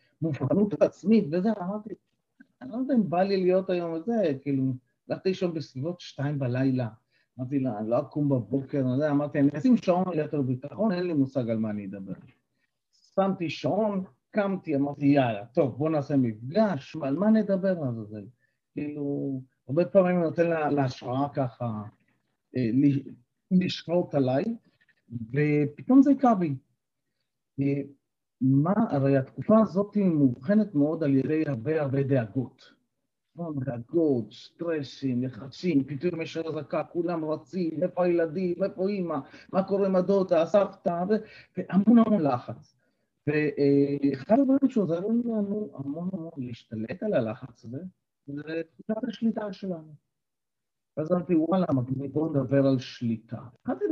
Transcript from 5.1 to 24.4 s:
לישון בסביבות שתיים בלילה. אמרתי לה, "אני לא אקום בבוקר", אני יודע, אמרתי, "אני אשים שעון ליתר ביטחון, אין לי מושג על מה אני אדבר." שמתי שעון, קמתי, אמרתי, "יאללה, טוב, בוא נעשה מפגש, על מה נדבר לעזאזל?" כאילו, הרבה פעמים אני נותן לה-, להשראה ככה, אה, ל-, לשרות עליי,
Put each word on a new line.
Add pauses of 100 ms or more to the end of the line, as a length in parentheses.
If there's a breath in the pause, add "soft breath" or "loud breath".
לישון
בסביבות
שתיים
בלילה. (500)
אמרתי
לה,
"אני
לא
אקום
בבוקר",
אני
יודע,
אמרתי,
"אני
אשים
שעון (100)
ליתר
ביטחון,
אין
לי
מושג
על
מה
אני
אדבר." (1040)
שמתי
שעון, (260)
קמתי,
אמרתי,
"יאללה,
טוב,
בוא
נעשה
מפגש,
על
מה
נדבר
לעזאזל?" (540)
כאילו, (280)
הרבה
פעמים
אני
נותן
לה-,
להשראה
ככה, (720)
אה,
ל-, (400)
לשרות
עליי, (880)